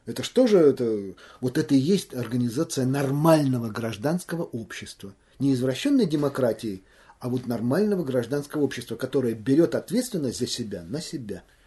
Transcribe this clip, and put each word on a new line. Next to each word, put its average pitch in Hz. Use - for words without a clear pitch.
Это -
что 254
же 208
это? 113
Вот 127
это 156
и 135
есть 160
организация 123
нормального 139
гражданского 117
общества. -
Не 139
извращённой 135
демократии, 131
а 127
вот 127
нормального 151
гражданского 131
общества, -
которое 120
берёт 135
ответственность 160
за 123
себя 101
на 101
себя. 107